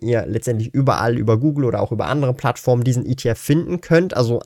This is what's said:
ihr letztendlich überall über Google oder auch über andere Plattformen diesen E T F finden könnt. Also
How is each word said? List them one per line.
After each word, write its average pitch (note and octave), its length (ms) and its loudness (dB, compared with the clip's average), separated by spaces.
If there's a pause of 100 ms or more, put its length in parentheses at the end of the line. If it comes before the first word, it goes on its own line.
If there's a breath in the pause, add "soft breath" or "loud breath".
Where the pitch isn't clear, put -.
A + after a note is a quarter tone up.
ihr A2+ 240 0
letztendlich A2+ 480 -4
überall A#2+ 440 0
über A2 200 2
Google C#3+ 280 0
oder G#2+ 160 0
auch A2 100 -2
über G#2+ 160 -4
andere C3+ 260 0
Plattformen B2 500 0
diesen B2 220 0
E B2 100 -2
T - 140 -2
F A2 80 0
finden D3 440 0
könnt. F3 360 2
Also A#2+ 280 0